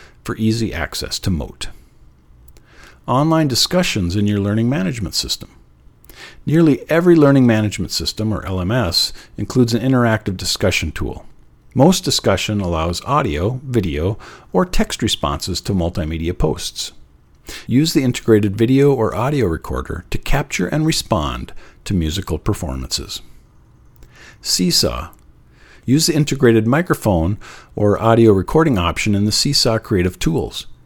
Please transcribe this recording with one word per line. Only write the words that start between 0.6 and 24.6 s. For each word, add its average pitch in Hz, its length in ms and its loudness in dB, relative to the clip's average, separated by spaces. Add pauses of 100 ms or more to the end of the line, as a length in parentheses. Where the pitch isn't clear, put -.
access - 460 -8
to - 100 -2
Mote. - 400 -6 (1400)
Online 156 400 2
discussions 113 680 0
in 104 120 0
your 104 120 0
learning 104 280 0
management 135 480 -4
system. - 360 -6 (920)
Nearly 151 440 4
every 170 260 6
learning 139 320 6
management 107 440 0
system, - 420 -4
or 82 120 -6
L 92 140 -4
M 90 120 -2
S, - 420 0 (240)
includes 117 360 0
an 117 80 0
interactive 117 540 2
discussion 87 560 -2
tool. - 340 -8 (500)
Most 180 280 4
discussion 107 560 0
allows 85 460 -4
audio, 120 580 -2
video, 104 540 -2 (340)
or 185 140 2
text - 380 0
responses - 580 -4
to - 120 -4
multimedia 82 640 -2
posts. - 560 -4 (760)
Use 143 260 2
the 143 100 2
integrated 107 540 2
video 135 340 4
or 113 220 0
audio 127 320 -2
recorder - 640 -6
to - 80 -2
capture - 500 -2
and 156 200 0
respond - 680 -4 (320)
to - 80 -4
musical 82 460 -2
performances. 67 840 -6 (1200)
Seesaw. 113 720 -2 (720)